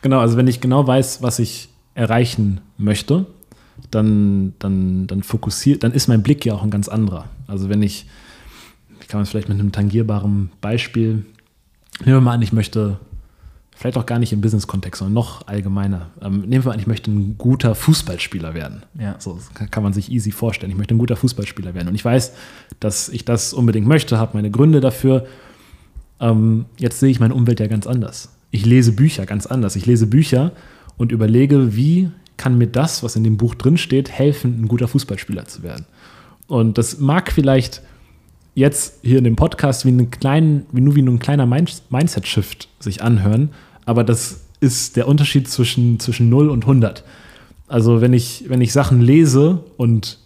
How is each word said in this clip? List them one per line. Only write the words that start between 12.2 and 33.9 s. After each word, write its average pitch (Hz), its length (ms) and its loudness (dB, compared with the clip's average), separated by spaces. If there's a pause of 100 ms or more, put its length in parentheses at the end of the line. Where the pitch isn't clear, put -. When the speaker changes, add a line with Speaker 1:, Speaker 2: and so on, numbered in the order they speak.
Speaker 1:
mal 120 140 2
an, 120 80 0
ich 98 100 -2
möchte, 104 460 -2 (760)
vielleicht 123 220 -6
auch 120 100 -2
gar 120 120 -2
nicht 117 140 0
im 104 80 0
Business-Kontext, 101 600 -2
sondern 95 140 -2
noch - 340 -4
allgemeiner, 98 640 -4 (100)
ähm, 98 220 -4
nehmen 123 220 0
wir 127 80 -2
an, 107 60 -6
ich 95 80 -6
möchte 113 240 -4
ein 104 280 -2
guter 123 360 0
Fußballspieler 87 800 -4
werden. 80 280 -12 (160)
Speaker 2:
Ja. 101 200 -8
Speaker 1:
So, 90 160 -12
das - 200 -18
kann, 104 160 -10
kann 110 120 -4
man 101 100 0
sich 98 180 -4
easy 107 200 -2
vorstellen. 104 420 -4
Ich 95 60 -6
möchte 104 160 -2
ein 113 40 4
guter 120 180 0
Fußballspieler 101 580 -4
werden. 90 140 -6
Und 92 60 -2
ich 107 100 -6
weiß, 123 280 0 (480)
dass - 280 -4
ich - 160 -10
das - 280 -2
unbedingt 110 340 2
möchte, 135 320 2
habe 110 180 -2
meine 104 140 -2
Gründe 143 300 4
dafür. 131 460 0 (920)
Ähm, 113 460 2 (120)
jetzt - 220 -4
sehe 135 100 4
ich 120 100 0
meine 117 140 4
Umwelt 120 260 2
ja 107 60 -2
ganz 104 200 -4
anders. - 440 -6 (200)
Ich 101 160 -2
lese 117 260 6
Bücher 104 340 2
ganz 101 200 -6
anders. 117 300 -2
Ich 95 100 -4
lese 117 200 4
Bücher 139 460 2 (460)
und 117 120 -2
überlege, 120 640 2
wie 160 360 2 (260)
kann 123 220 2
mir 120 80 4
das, 143 360 -2
was 117 140 -6
in 110 80 0
dem 110 120 2
Buch 113 180 -2
drinsteht, 135 560 0